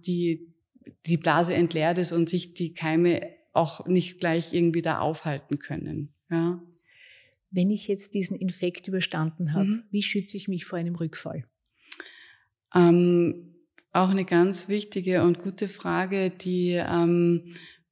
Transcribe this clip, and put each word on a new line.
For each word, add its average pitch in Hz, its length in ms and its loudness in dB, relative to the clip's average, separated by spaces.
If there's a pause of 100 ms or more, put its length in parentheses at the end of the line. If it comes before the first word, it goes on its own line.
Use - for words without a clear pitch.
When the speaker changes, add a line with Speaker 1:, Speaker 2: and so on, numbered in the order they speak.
Speaker 1:
die, 175 360 0 (640)
die 165 100 2
Blase 170 380 2
entleert 170 420 0
ist 175 140 0
und 170 180 0
sich - 240 -4
die 170 220 -8
Keime 165 500 2 (280)
auch - 340 -2
nicht 180 320 0
gleich 165 340 -2
irgendwie 170 300 2
da 160 160 -2
aufhalten 147 580 -4
können, 151 560 -8 (160)
ja. 170 320 0 (880)
Speaker 2:
Wenn 185 220 2
ich 208 160 -4
jetzt 196 260 -4
diesen 190 240 -2
Infekt 180 500 -4
überstanden 160 640 -2
habe, 190 160 2
Speaker 1:
Mhm. 226 200 -2
Speaker 2:
wie 202 140 -2
schütze 202 340 -4
ich 185 100 -12
mich 185 180 -6
vor 180 120 -8
einem 170 180 -4
Rückfall? 160 500 -8 (1300)
Speaker 1:
Ähm, 175 800 4 (360)
auch 185 180 2
eine 190 160 2
ganz 185 440 2
wichtige 190 540 0
und 170 160 4
gute 196 280 -6
Frage, 185 640 -2
die, 180 420 -2
ähm, 170 800 2 (380)